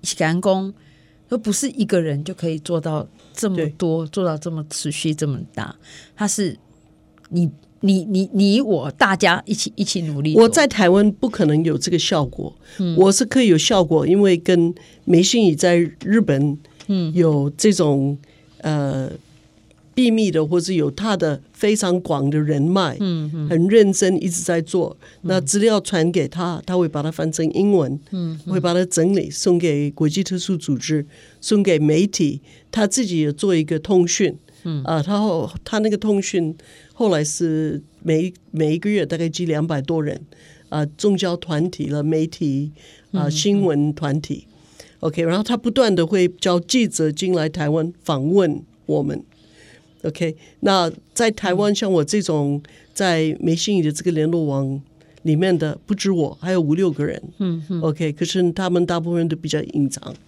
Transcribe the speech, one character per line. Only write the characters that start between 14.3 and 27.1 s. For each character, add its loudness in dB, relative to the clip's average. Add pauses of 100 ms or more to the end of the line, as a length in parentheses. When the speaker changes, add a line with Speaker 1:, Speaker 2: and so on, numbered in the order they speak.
Speaker 2:
跟 2 (320)
梅 4
心 2
怡 4
在 2 (280)
日 2
本 0 (300)
Speaker 1:
嗯。 -2
Speaker 2:
有 2
这 4
种， 2 (440)
呃， -4 (840)
秘 4
密 2
的， 2
或 2
是 -2
有 2
他 -2
的 0 (120)
非 0
常 0
广 -2
的 0
人 0
脉， 0
Speaker 1:
嗯， -2
嗯。 -4
Speaker 2:
很 2
认 6
真 2
一 0
直 -6
在 -2
做。 -4 (260)
Speaker 1:
嗯。 -20
Speaker 2:
那 0
资 0
料 4
传 0
给 0
他， -6
他 -2
会 2
把 -4
它 -4